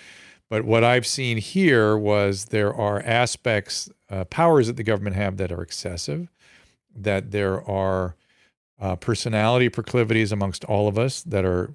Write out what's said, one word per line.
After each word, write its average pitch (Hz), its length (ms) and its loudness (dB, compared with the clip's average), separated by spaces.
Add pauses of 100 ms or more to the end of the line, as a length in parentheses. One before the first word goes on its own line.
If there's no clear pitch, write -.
(500)
But 110 160 -2
what 113 180 4
I've 123 240 4
seen 123 300 -2
here 113 600 4
was 101 480 2
there 107 280 0
are 104 280 -2
aspects, 117 880 -2 (200)
uh, 95 160 -6
powers 160 420 2
that 120 80 -4
the - 80 -8
government 101 320 -2
have 98 220 -2
that 92 140 -4
are 87 100 -8
excessive, 143 680 -8 (640)
that 98 380 -4
there 98 380 -2
are, 95 460 -2 (640)
uh, 95 180 -4
personality 117 720 0
proclivities 113 640 0
amongst 98 320 -4
all 104 220 0
of 101 120 -2
us 131 240 -2
that 101 220 -2
are 90 300 -2